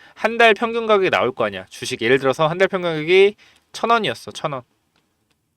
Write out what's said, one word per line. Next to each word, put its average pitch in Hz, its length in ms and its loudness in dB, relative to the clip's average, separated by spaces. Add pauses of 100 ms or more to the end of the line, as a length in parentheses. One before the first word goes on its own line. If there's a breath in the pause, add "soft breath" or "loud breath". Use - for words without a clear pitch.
(140 soft breath)
한 226 240 -4
달 226 160 6
평균 226 340 -4
가격이 196 220 2
나올 110 240 0
거 123 100 -4
아니야. 95 260 -6
주식 123 320 -10
예를 127 160 4
들어서 135 300 0
한 170 100 -4
달 185 120 2
평균 180 220 -4
가격이 180 440 2 (380 soft breath)
천 - 160 -4
원이었어. 202 420 -2
천 151 220 -8
원. 131 80 -10 (960)